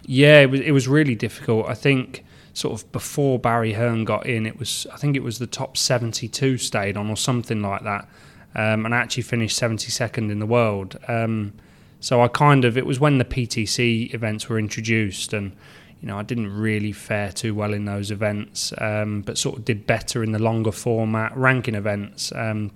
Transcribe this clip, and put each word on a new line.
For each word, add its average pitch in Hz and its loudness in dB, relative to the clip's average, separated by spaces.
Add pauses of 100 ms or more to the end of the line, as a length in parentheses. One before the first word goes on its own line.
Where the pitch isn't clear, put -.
Yeah, 143 8
it 135 8
was, 135 2
it 147 0
was 131 4
really 139 4
difficult. 110 -2
I 123 -4
think 131 0 (280)
sort - -4
of - -20
before 135 0
Barry 113 2
Hearn 113 0
got 104 -2
in, 117 -2
it 110 -8
was, - -6
I - -16
think 143 0
it 131 -2
was 113 -6
the 123 -6
top - -6
seventy-two 120 0
stayed 101 -4
on 104 -4
or 107 -4
something 113 -2
like 98 -4
that, 101 -4 (480)
um, 110 2
and 117 0
I 120 4
actually 120 -2
finished 113 -2
seventy-second 113 -2
in 104 -4
the 107 -4
world. 107 0 (100)
Um, 113 -2 (480)
so 120 4
I 120 6
kind 139 6
of, 117 4
it - 0
was 127 -2
when 143 4
the 123 2
P 123 -2
T 113 -2
C 117 0
events 107 -4
were 113 0
introduced, 110 -2
and, 101 -4 (480)
you 156 -10
know, 101 -6
I 104 -6
didn't 110 -4
really 104 -2
fare 101 -4
too 110 -4
well 104 -2
in 104 -4
those 101 -4
events, 104 -4
um, 107 -2
but 101 -8
sort - -4
of 113 -10
did 107 -2
better 113 -2
in 110 0
the 107 0
longer 113 2
format 110 -2
ranking 131 2
events. 104 -4
Um, 107 -4